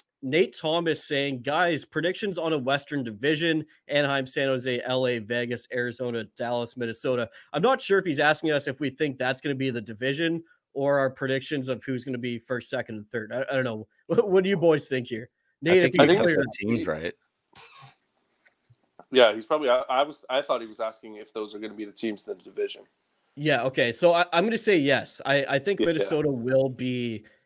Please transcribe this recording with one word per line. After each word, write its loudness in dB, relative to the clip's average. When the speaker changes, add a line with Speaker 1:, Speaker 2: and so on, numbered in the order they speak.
Speaker 1:
Nate 0
Thomas -2
saying, -2
"Guys, 0
predictions -4
on -2
a 2
Western -2
Division, 0
Anaheim, 0
San -2
Jose, -2
L 0
A, -2
Vegas, -4
Arizona, -4
Dallas, -4
Minnesota." -2
I'm -2
not 2
sure 2
if 0
he's -2
asking 2
us 0
if -6
we -4
think -4
that's -2
gonna -4
be -2
the -4
division -2
or 2
our 2
predictions -4
of -6
who's -4
gonna -4
be -6
first, -8
second, -6
and -14
third. -6
I, -2
I 0
don't 2
know. -8
<laughs> -20
What, 2
what 4
do 0
you 2
boys 4
think -4
here? -10
Speaker 2:
I -6
Speaker 1:
Nate, 8
Speaker 2:
think 4
Speaker 1:
if 2
you 10
Speaker 3:
I 10
think 8
Speaker 1:
can 4
clear 4
Speaker 2:
he 4
has 2
Speaker 1:
it -10
Speaker 2:
the -2
Speaker 1:
up. 4
Speaker 2:
teams -4
right. -4
Speaker 3:
Yeah, 8
he's -10
probably, 0
I, 4
I 2
was, -6
I 0
thought -2
he -10
was -16
asking -8
if -18
those -8
are -14
gonna -10
be -12
the -14
teams -6
in -8
the -20
division. -8
Speaker 1:
Yeah, 0
okay. 0
So 4
I, 4
I'm 4
gonna 0
say 4
yes. 0
I, 2
I 2
think -2
Speaker 3:
Yeah. 2
Speaker 1:
Minnesota 0
will 2
be -4